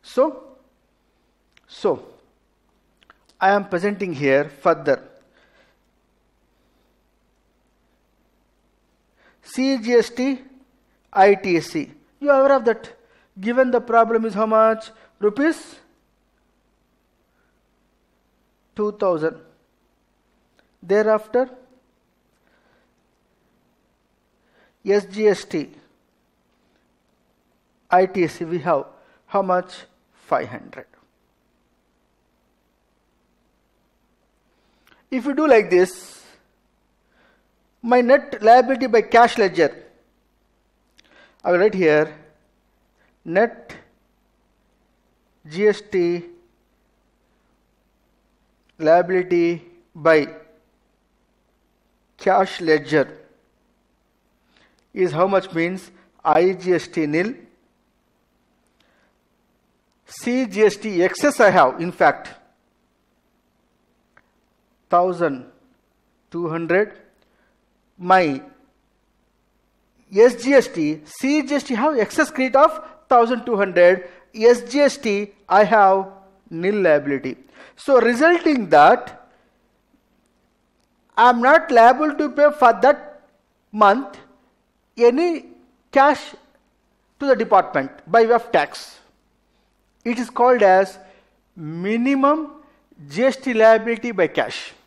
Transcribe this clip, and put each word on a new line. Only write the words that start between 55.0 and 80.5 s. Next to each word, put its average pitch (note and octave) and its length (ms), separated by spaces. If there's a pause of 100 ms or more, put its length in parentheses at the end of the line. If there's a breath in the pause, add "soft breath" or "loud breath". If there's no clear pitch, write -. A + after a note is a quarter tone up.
how E3 220
much F#3 240
means F3+ 260 (400 soft breath)
I E3 300
G F3+ 200
S E3 140
T D#3+ 180
nil. E3 240 (2750)
C B3 400
G G3+ 240
S G3+ 80
T G#3+ 160 (140)
excess - 320
I A#3 180
have, C3+ 240
in F3 100
fact, - 400 (2500)
thousand E3+ 560 (840)
two E3+ 180
hundred. E3+ 480 (1000)
My F3 420 (1700)
S A3+ 320
G C4+ 100
S C4 140 (120)
T, D3+ 220 (180)
C C#4+ 240
G C4+ 120
S - 140
T B3+ 60
have C4+ 240
excess A#3+ 320
credit C4 240
of D#4 260 (260 loud breath)
thousand A#3 380
two A#3 120
hundred. F#3 520 (240 loud breath)
S A#3 280
G A3+ 180
S C#4+ 180
T, G3+ 340 (180)
I G3+ 140
have G3 440 (420)
nil F3 260
liability. C#3+ 640 (380 soft breath)
So C4 260
resulting C4+ 680
that D#3+ 600 (1900)